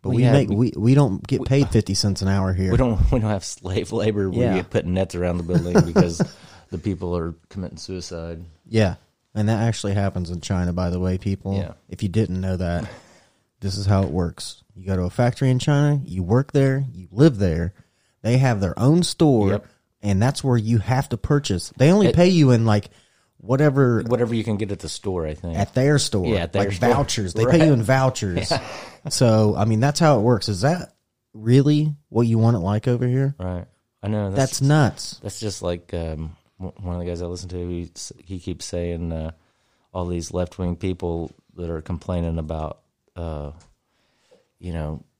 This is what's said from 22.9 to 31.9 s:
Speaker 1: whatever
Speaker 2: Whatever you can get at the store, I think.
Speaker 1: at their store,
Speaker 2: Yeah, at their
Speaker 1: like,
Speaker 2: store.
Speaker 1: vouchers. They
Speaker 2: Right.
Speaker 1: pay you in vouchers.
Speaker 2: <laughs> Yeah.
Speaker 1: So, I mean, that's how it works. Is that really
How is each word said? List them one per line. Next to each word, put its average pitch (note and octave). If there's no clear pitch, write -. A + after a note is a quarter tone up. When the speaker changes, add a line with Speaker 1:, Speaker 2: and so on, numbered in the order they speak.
Speaker 1:
whatever C3
Speaker 2:
Whatever A#2
you A2+
can A2
get G2+
at -
the D#2+
store, F2+
I D#2
think. E2+
Speaker 1:
at G2+
their C#3
store, -
Speaker 2:
Yeah, G2+
at E2+
their G2
Speaker 1:
like, G2
Speaker 2:
store. G2
Speaker 1:
vouchers. A#2
They A2+
Speaker 2:
Right. D3
Speaker 1:
pay D#3
you D3+
in A#2
vouchers. A2+
Speaker 2:
<laughs> -
Yeah. C#3+
Speaker 1:
So, A2
I G2
mean, A2
that's C#3+
how D3+
it G2
works. A#2
Is F#2+
that E3
really C#3